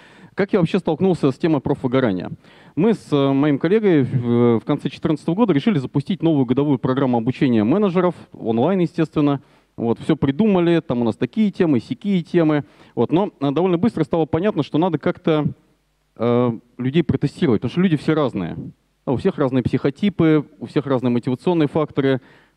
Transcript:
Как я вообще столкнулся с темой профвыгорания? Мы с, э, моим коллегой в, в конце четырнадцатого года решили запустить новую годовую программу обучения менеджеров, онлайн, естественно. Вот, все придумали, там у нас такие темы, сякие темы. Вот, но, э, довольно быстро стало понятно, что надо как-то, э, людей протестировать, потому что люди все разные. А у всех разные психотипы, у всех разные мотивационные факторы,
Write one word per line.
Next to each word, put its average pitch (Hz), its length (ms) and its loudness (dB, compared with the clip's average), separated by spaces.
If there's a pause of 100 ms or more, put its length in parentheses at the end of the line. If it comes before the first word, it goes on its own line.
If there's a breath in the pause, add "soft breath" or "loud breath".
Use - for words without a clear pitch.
(340 loud breath)
Как 196 200 -4
я 208 60 2
вообще 170 180 0
столкнулся 165 540 0
с - 80 -6
темой 160 220 0
профвыгорания? 120 680 -2 (460 loud breath)
Мы 208 180 2
с, - 180 -10
э, 139 220 2
моим 143 240 0
коллегой 175 460 2
в, 120 560 2
в - 60 -12
конце 143 220 -4
четырнадцатого 160 460 -4
года 208 180 2
решили 147 280 0
запустить 139 420 -4
новую 151 240 2
годовую 135 320 0
программу 127 400 0
обучения 117 460 0
менеджеров, 180 500 0 (200)
онлайн, 117 440 -2
естественно. 151 640 -2 (360 soft breath)
Вот, 113 200 -2
все - 180 -2
придумали, 170 640 2
там 123 220 -2
у - 40 0
нас 110 100 -2
такие 208 340 -2
темы, 160 300 0
сякие 185 420 -4
темы. 156 440 0 (280 loud breath)
Вот, 117 180 -2
но, 180 280 0
э, 143 100 -2
довольно 170 300 0
быстро 180 240 0
стало 160 240 -2
понятно, 180 340 -2
что - 160 -4
надо 160 220 0
как-то, 156 480 -2 (680)
э, 120 420 0 (180)
людей 135 240 0
протестировать, 139 600 0
потому 120 100 -6
что 175 100 -2
люди 175 160 2
все - 160 0
разные. 101 440 -2 (480)
А 135 80 -2
у 117 40 0
всех - 220 -2
разные 131 240 0
психотипы, 156 800 0 (140)
у 117 80 -10
всех 147 180 -2
разные 127 240 0
мотивационные 131 580 0
факторы, 139 540 -2 (360 soft breath)